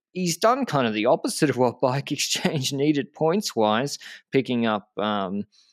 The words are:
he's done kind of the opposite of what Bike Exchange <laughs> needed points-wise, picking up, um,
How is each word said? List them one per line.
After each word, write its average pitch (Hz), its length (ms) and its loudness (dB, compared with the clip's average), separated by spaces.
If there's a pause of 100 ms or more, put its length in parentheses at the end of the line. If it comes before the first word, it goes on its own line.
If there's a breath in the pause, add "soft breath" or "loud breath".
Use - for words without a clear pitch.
(120)
he's 180 260 -2
done 247 280 2
kind 135 220 2
of 107 80 -2
the 107 100 0
opposite 160 460 2
of 110 60 -2
what 123 220 2
Bike 135 320 0
Exchange 139 640 -2
<laughs> - 0 -
needed 143 400 0
points-wise, 139 840 0 (320 loud breath)
picking 123 340 0
up, 107 320 -2
um, 101 460 -2 (300 soft breath)